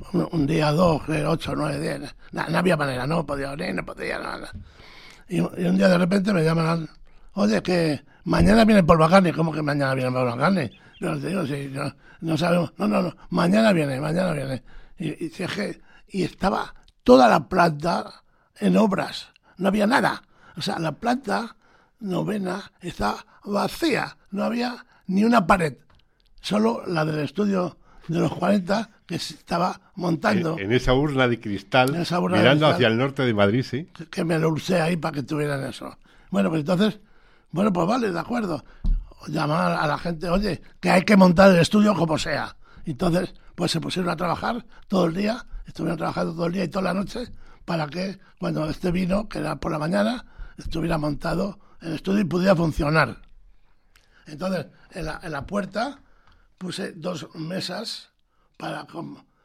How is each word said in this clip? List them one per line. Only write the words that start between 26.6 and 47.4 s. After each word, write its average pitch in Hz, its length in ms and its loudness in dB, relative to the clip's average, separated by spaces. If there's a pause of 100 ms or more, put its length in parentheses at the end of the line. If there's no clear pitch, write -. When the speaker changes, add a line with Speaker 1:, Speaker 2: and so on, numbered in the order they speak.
Speaker 1:
la 160 180 0
del 151 160 -2
estudio 185 580 -2 (300)
de 165 120 -2
los 160 140 0
cuarenta 196 560 0 (180)
que 170 100 -6
se - 180 -8
estaba 180 440 -4 (160)
montando. 170 600 0
Speaker 2:
En, 98 80 -6
en 104 80 0
esa 127 200 4
urna 135 340 2
de 120 120 0
cristal, 127 560 0
Speaker 1:
En 175 60 -2
esa 175 180 -2
urna 180 180 0
de - 60 6
Speaker 2:
mirando 151 220 6
Speaker 1:
cristal. 143 100 6
Speaker 2:
hacia 120 120 4
el 110 100 2
norte 135 280 0
de 120 80 2
Madrid, 104 300 4
sí. 147 320 -8
Speaker 1:
Que, 160 100 -16
que 185 180 -6
me 165 140 0
lo 160 120 2
usé 170 320 0
ahí 170 160 0
para 156 160 -6
que 143 100 -6
tuvieran 147 400 -4
eso. - 340 -12 (320)
Bueno, 190 200 2
pues 160 100 0
entonces, 180 400 2 (520)
bueno, 196 220 0
pues 175 140 2
vale, 226 240 0
de 170 80 -4
acuerdo. 180 440 -4 (640)
Llamar 160 440 0
a 165 160 -2
la 143 100 -2
gente, 170 320 -6
"Oye, 185 320 0 (180)
que 180 120 2
hay 185 120 6
que 208 140 6
montar 190 340 10
el 170 80 8
estudio 208 360 4
como 156 240 0
sea". 131 360 -4 (300)
Entonces, 170 480 -2 (220)
pues 170 160 -4
se 165 100 -2
pusieron 170 300 -4
a 170 40 -4
trabajar 175 500 -4 (220)
todo 185 200 2
el 165 60 -2
día, 208 320 -4 (200)
estuvieron 165 320 -6
trabajando 170 360 -4
todo 170 140 -4
el 170 60 -4
día 190 100 -2
y 170 60 -4
toda 190 140 -4
la 180 100 -2
noche 208 340 -6 (380)